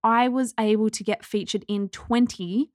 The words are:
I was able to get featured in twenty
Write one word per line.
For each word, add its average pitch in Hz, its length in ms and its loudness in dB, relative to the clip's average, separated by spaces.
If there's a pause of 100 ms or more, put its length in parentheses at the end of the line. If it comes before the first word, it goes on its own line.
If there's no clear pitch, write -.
I 233 240 4
was 254 320 -2
able 214 300 2
to - 160 -8
get 208 180 -2
featured - 460 -4
in 202 180 -2
twenty 233 880 0